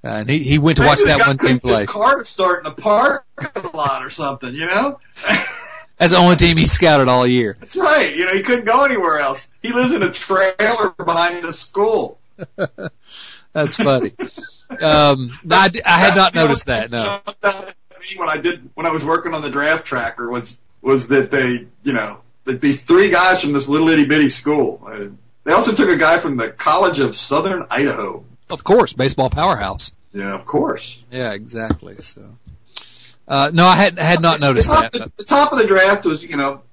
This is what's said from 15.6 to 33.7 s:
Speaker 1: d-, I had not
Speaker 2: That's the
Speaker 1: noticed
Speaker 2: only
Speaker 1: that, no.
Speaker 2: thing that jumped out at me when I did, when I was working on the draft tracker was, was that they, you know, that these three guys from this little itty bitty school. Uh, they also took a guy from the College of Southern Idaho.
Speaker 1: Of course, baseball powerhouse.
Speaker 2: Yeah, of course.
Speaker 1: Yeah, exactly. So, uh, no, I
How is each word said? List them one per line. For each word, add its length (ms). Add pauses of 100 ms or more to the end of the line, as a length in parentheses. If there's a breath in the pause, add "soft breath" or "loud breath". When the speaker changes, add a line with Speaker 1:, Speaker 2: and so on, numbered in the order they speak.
Speaker 1:
d-, 140
I 160
had 160
not 180
Speaker 2:
That's 0
the 140
Speaker 1:
noticed 220
Speaker 2:
only 120
Speaker 1:
that, 100
no. 120
Speaker 2:
thing 220
that 0
jumped 200
out 220
at 320
me 80 (100)
when 120
I 80
did, 380
when 100
I 60
was 120
working 300
on 80
the 80
draft 360
tracker 440
was, 280 (240)
was 280
that 200
they, 380 (160)
you 100
know, 280 (240)
that 160
these 200
three 280
guys 320
from 120
this 140
little 220
itty 160
bitty 240
school. 560
Uh, 200 (380)
they 80
also 220
took 160
a 80
guy 220
from 180
the 120
College 500
of 160
Southern 560
Idaho. 520 (260)
Speaker 1:
Of 140
course, 300
baseball 360
powerhouse. 640 (200)
Speaker 2:
Yeah, 220
of 100
course. 560 (100)
Speaker 1:
Yeah, 200
exactly. 680
So, 340 (920 loud breath)
uh, 260
no, 120
I 100